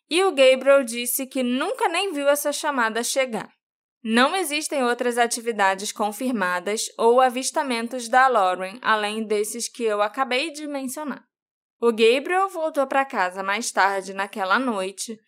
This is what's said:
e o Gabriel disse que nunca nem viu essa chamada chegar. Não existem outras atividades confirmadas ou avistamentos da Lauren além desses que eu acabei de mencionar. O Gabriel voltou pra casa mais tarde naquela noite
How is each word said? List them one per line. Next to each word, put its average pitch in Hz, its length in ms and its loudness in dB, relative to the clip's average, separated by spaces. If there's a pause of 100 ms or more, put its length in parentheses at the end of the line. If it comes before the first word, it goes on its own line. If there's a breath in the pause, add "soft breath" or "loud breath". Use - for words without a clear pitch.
e 330 120 2
o 381 100 2
Gabriel 269 520 6
disse 240 420 -4
que 262 160 -4
nunca 285 460 0
nem 370 240 -2
viu 285 160 -4
essa 285 240 2
chamada 240 500 -2
chegar. 247 480 -4 (540)
Não 247 320 2
existem 302 480 -2
outras 240 340 0
atividades 214 760 0
confirmadas 208 960 -4 (120)
ou 240 220 6
avistamentos 247 880 -2
da 254 180 6
Lauren 190 540 0
além 214 420 0
desses 208 460 -4
que - 140 -8
eu 208 180 0
acabei 254 500 -2
de 294 160 -12
mencionar. 277 560 -8 (580)
O 233 100 2
Gabriel 277 560 2
voltou 320 380 -2
pra 269 200 2
casa 190 360 -2
mais 202 300 -4
tarde 196 420 0
naquela 196 460 -2
noite 214 680 -6